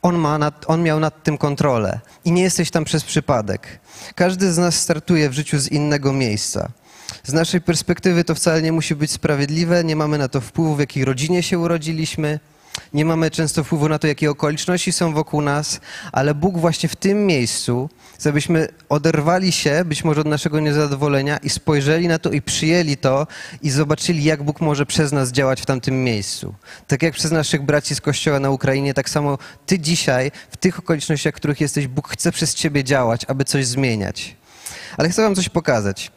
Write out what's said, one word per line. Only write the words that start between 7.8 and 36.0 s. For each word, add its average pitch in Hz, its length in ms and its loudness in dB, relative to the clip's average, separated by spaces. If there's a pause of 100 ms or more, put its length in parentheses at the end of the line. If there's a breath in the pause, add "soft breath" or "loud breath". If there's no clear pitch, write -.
to 165 100 0
wcale 160 280 2
nie 160 100 0
musi 160 220 0
być 147 160 -2
sprawiedliwe, 160 760 0
nie 156 120 0
mamy 151 220 0
na 135 100 0
to 139 120 -2
wpływu, 156 340 0
w 143 60 -2
jakiej 139 240 0
rodzinie 151 380 0
się 175 160 0
urodziliśmy, 160 840 -2 (540 loud breath)
nie 147 100 2
mamy 160 260 2
często 156 340 0
wpływu 151 240 0
na 156 100 0
to, 160 80 0
jakie 151 240 2
okoliczności 156 640 -2
są 165 200 0
wokół 151 280 0
nas, 147 400 -2 (320 loud breath)
ale 143 220 2
Bóg 170 240 0
właśnie 165 300 0
w - 80 -6
tym 202 300 2
miejscu, 127 640 0 (300 loud breath)
żebyśmy 151 480 2 (200)
oderwali 160 640 2
się 156 320 2
być 151 200 -4
może 151 160 2
od 151 60 0
naszego 151 340 0
niezadowolenia 147 760 0
i - 140 -4
spojrzeli 156 580 2
na 165 100 2
to - 120 -2
i 139 120 -2
przyjęli 160 540 0
to 135 300 0 (360 loud breath)
i 151 80 0
zobaczyli, 147 540 0
jak 151 180 2
Bóg 147 180 -4
może 147 260 0
przez 147 260 0
nas 135 200 0
działać 131 300 0
w - 40 -10
tamtym 131 380 0
miejscu. 101 500 -4 (320 loud breath)
Tak 139 160 0
jak 160 120 0
przez - 160 -4
naszych 156 320 0
braci 147 320 0
z - 60 -4
Kościoła 143 400 0
na 139 100 0
Ukrainie, 139 440 0
tak - 160 -2
samo 143 280 0 (280 loud breath)
ty 190 120 2
dzisiaj, 143 520 0 (200 loud breath)
w - 60 -18
tych - 220 0
okolicznościach, 151 560 -2
w - 20 -16
których 147 240 -2
jesteś, 147 260 0
Bóg 131 220 -6
chce - 240 -2
przez - 220 -2
ciebie 143 300 0
działać, 127 440 2
aby 135 160 0
coś 135 220 0
zmieniać. 117 720 -2 (600 loud breath)
Ale 156 120 2
chcę 175 140 0
wam 208 120 4
coś 185 140 -2
pokazać. 110 680 -2